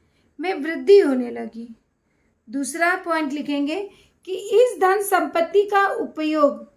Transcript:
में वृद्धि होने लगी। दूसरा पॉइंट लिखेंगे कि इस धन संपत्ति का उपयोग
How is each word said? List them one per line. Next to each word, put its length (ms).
में 140
वृद्धि 460
होने 300
लगी। 460
दूसरा 460
पॉइंट 360
लिखेंगे 580
कि 80
इस 480
धन 220
संपत्ति 600
का 260
उपयोग 760